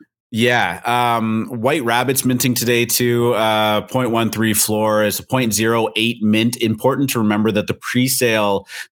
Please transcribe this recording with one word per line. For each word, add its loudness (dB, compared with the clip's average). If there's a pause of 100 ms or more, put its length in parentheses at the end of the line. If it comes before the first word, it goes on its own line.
(320)
yeah. 0
Um, 0
White -2
Rabbit's 0
minting 0
today 0
too. 0
Uh, 2
point -2
one 0
three 0
floor 0
is 0
a -12
point -2
zero 2
eight 0
mint. 2
Important 0
to -2
remember 0
that -2
the -4
pre-sale 0 (240)